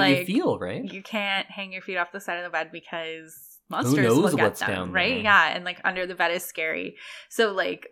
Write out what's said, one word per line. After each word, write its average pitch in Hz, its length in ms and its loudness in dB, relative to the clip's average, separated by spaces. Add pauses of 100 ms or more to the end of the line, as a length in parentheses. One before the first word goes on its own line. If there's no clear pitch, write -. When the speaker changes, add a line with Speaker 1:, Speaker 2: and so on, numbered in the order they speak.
Speaker 1:
you - 140 6
Speaker 2:
Like, - 100 -6
Speaker 1:
feel, 190 320 2
right? 104 240 -4
Speaker 2:
you 190 180 -10
can't 202 480 -2
hang 190 220 -12
your 185 100 -12
feet 185 140 -6
off 175 160 -2
the 196 80 -10
side 175 180 -6
of 175 60 -6
the 175 60 -8
bed 160 220 -4
because 160 880 -12 (100)
Speaker 1:
Who 175 80 -6
Speaker 2:
monsters 135 280 2
Speaker 1:
knows 117 140 6
Speaker 2:
look 170 220 4
at - 20 2
Speaker 1:
what's 104 180 0
Speaker 2:
them, 98 100 -2
Speaker 1:
down 92 220 -4
Speaker 2:
right? 185 240 2
Speaker 1:
there? 214 80 -4
Speaker 2:
Yeah, 190 300 6
and, 180 100 -6
like, 175 200 -8
under 185 220 -2
the 180 80 -6
bed 175 180 2
is 175 100 -2
scary. 160 540 -6 (320)
So, 220 240 2
like, 180 400 -2